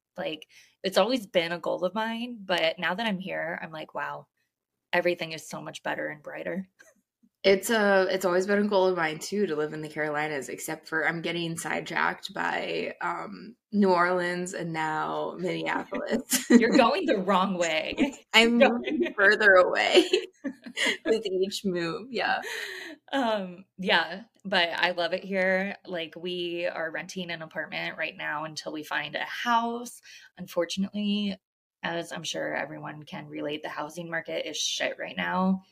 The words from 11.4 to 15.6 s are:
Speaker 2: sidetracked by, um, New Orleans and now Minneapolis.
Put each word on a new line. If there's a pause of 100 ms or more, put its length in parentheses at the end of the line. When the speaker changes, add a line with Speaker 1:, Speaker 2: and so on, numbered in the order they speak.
Speaker 2:
sidetracked
by,
um, (160)
New
Orleans
and
now
Minneapolis.